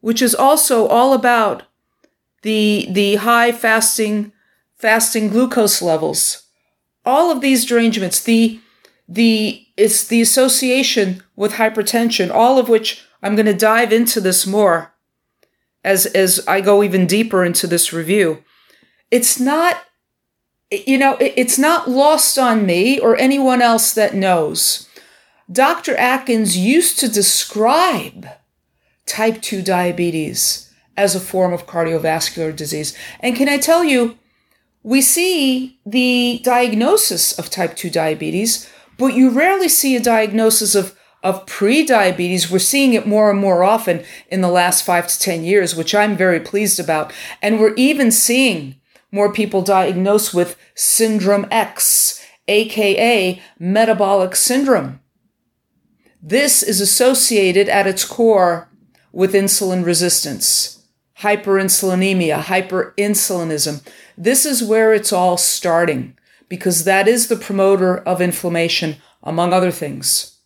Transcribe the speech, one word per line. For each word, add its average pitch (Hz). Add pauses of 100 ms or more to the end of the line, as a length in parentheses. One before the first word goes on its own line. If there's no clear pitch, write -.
which 226
is 240
also 269
all 254
about 233 (760)
the, 214
the 202
high 233
fasting, 220 (440)
fasting 220
glucose 233
levels. 156 (640)
All 311
of 262
these 262
derangements, 226
the, 226 (480)
the, 214 (120)
it's 214
the 233
association 247 (120)
with 208
hypertension, 220
all 254
of 226
which 220 (200)
I'm 202
gonna 214
dive 220
into 233
this 185
more 190 (920)
as, 190
as 190
I 196
go 202
even 185
deeper 202
into 175
this 170
review. 165 (680)
It's 247
not, 302 (880)
you 262
know, 269
it, -
it's 247
not 311
lost 277
on 226
me 190
or 226
anyone 262
else 233
that 214
knows. 175 (640)
Doctor 294
Atkins 233
used 262
to 277
describe 214 (800)
type 220
two 190
diabetes 175 (260)
as 196
a 185
form 185
of 170
cardiovascular 160
disease. 151 (220)
And 240
can 277
I 285
tell 330
you, 247 (640)
we 254
see 269
the 247
diagnosis 247
of 170
type 175
two 180
diabetes, 160 (280)
but 262
you 262
rarely 349
see 269
a 240
diagnosis 220
of, 190 (240)
of 185
prediabetes. 190
We're 185
seeing 269
it 208
more 214
and 202
more 185
often 196 (260)
in 190
the 185
last 180
five 175
to -
ten 165
years, 175
which 160
I'm 208
very 180
pleased 202
about. 156 (300)
And 214
we're 220
even 269
seeing 220 (360)
more 202
people 196
diagnosed 190
with 175 (200)
syndrome 202
X, - (240)
A 208
K 208
A 190 (160)
metabolic 196
syndrome. 240 (1200)
This 262
is 196
associated 208
at 196
its 190
core 180 (420)
with 190
insulin 190
resistance, 170 (360)
hyperinsulinemia, 190
hyperinsulinism. 180 (360)
This 247
is 247
where 220
it's 214
all 180
starting, 165 (320)
because 175
that 190
is 233
the 226
promoter 190
of 180
inflammation, 170 (260)
among 175
other 185
things. -